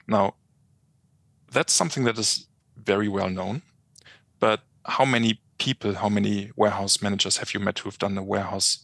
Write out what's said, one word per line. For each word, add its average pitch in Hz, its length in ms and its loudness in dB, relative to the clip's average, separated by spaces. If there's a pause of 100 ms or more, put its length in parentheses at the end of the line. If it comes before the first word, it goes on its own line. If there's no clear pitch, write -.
Now, 101 280 2 (1160)
that's - 220 0
something 151 320 0
that 117 140 0
is - 280 -2 (300)
very 104 320 2
well 95 220 0
known, 92 320 -6 (760)
but 110 220 2 (240)
how - 200 2
many 117 360 2 (180)
people, 110 360 -2
how 104 160 -2
many 101 460 0
warehouse 101 440 2
managers 98 380 0
have - 160 -8
you 107 40 -2
met 101 200 -2
who've 101 200 -10
done 98 200 -2
a 95 40 -4
warehouse, 98 600 -2